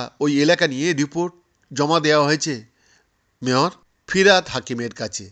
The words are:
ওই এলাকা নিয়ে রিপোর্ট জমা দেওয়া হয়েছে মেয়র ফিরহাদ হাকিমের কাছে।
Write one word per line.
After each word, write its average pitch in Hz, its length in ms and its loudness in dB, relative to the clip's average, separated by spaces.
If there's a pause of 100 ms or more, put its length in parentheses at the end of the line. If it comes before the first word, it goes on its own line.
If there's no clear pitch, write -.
(200)
ওই 147 120 0 (100)
এলাকা 170 260 4
নিয়ে 139 260 -4
রিপোর্ট 165 400 -4 (380)
জমা 147 280 0
দেওয়া 151 260 4
হয়েছে 151 280 -2 (880)
মেয়র 127 300 0 (380)
ফিরহাদ 185 380 4
হাকিমের 120 460 -8
কাছে। 107 380 -12